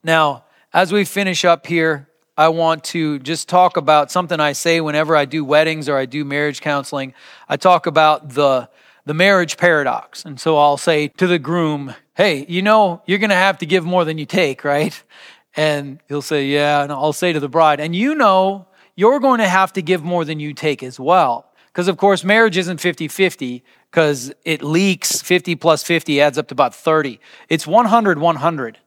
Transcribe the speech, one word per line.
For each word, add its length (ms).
Now, 400
as 200
we 120
finish 400
up 220
here, 420
I 120
want 360
to 340
just 320
talk 260
about 340
something 300
I 120
say 280
whenever 340
I 120
do 180
weddings 460
or 80
I 80
do 180
marriage 380
counseling. 500
I 80
talk 280
about 440
the, 400
the 80
marriage 460
paradox. 680
And 160
so 160
I'll 220
say 300
to 80
the 120
groom, 560
"Hey, 340
you 140
know, 420
you're 140
gonna 160
have 240
to 80
give 180
more 220
than 100
you 80
take, 400
right?" 380
And 540
he'll 140
say, 240
"Yeah." 360
And 80
I'll 220
say 220
to 60
the 80
bride, 300
"And 160
you 200
know, 540
you're 240
going 200
to 80
have 260
to 80
give 200
more 220
than 160
you 140
take 280
as 160
well." 540
'Cause, 140
of 100
course, 260
marriage 320
isn't 240
fifty-fifty, 840
'cause 420
it 160
leaks 580
fifty 360
plus 260
fifty 400
adds 160
up 100
to 60
about 200
thirty. 460
It's 160
one 200
hundred, 320
one 180
hundred. 500